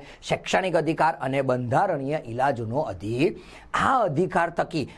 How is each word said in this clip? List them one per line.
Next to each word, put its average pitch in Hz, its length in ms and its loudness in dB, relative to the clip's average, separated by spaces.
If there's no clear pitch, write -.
શૈક્ષણિક 180 540 0
અધિકાર 160 460 2
અને 135 200 0
બંધારણીય 135 840 0
ઇલાજનો 120 540 -2
અધિકાર. 120 840 -2
આ 254 300 2
અધિકાર 170 460 2
થકી - 480 -4